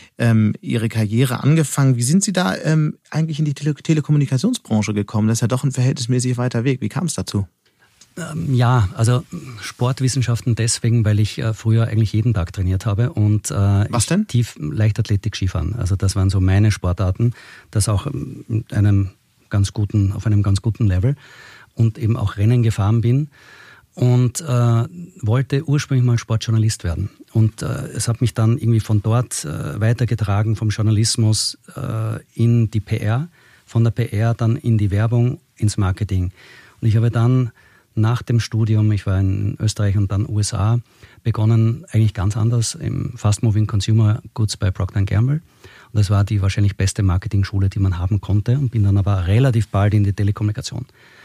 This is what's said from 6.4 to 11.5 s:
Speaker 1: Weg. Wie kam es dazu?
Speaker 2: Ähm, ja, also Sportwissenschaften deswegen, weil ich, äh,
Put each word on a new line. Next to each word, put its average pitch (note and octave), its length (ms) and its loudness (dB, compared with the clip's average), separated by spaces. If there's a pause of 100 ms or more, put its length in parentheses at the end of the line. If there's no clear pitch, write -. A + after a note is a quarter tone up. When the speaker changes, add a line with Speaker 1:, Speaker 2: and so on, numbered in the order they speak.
Speaker 1:
Weg. C3 160 0
Wie A2 80 -4
kam F3 200 -4
es - 80 -6
dazu? G#2 340 -4 (680)
Speaker 2:
Ähm, D#3+ 380 -6
ja, A#2+ 420 4
also B2 300 0 (340)
Sportwissenschaften B2 960 -2
deswegen, A#2 480 0
weil G#2+ 160 2
ich, - 200 -2
äh, A2+ 140 -2